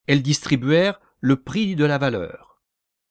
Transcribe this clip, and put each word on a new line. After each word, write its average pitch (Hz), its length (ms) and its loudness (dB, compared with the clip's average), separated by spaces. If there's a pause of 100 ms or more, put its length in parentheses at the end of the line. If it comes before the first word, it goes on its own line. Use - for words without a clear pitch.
Elles 139 160 2
distribuèrent 147 800 0 (180)
le 135 160 2
prix 190 400 -4
de 147 100 0
la 143 120 0
valeur. 120 640 -6 (500)